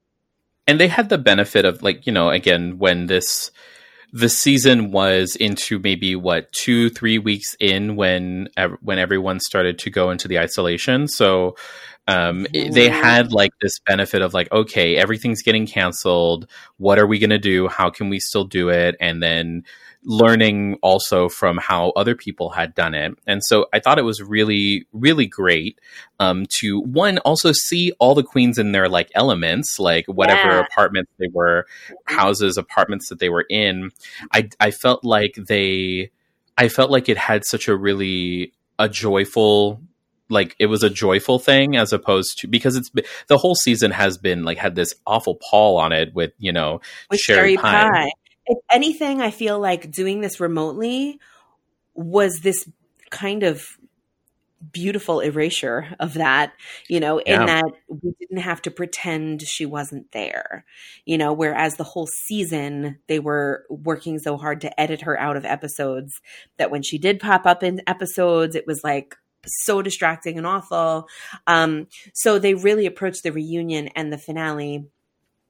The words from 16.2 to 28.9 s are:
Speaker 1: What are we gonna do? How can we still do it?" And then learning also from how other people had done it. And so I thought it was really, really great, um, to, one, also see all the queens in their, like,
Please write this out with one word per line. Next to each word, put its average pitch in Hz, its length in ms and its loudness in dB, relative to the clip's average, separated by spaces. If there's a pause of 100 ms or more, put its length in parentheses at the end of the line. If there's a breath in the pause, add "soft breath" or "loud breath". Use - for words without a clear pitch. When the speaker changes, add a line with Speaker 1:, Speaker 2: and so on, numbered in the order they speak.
Speaker 1:
What 98 220 4
are 107 80 6
we 107 120 2
gonna 107 200 2
do? 95 280 2
How 90 240 0
can 101 180 -6
we 98 120 -4
still - 240 -2
do 92 240 -2
it?" 87 320 2
And 82 220 -2
then 85 420 -4 (420 loud breath)
learning 110 760 4
also 92 480 2
from 87 260 0
how 87 400 0
other 110 180 0
people 85 360 -10
had 82 240 -6
done 82 200 0
it. 76 200 -4 (120)
And 101 160 -2
so - 300 4
I 107 80 2
thought 143 180 4
it 143 60 0
was 107 180 -4
really, 101 720 0
really 135 320 4
great, 90 560 0 (400 loud breath)
um, 92 240 0 (160)
to, 104 200 -2
one, 170 400 0
also 156 320 2
see 175 460 0
all 127 160 6
the 143 80 4
queens 123 360 2
in 104 140 0
their, 95 140 4
like, 87 280 0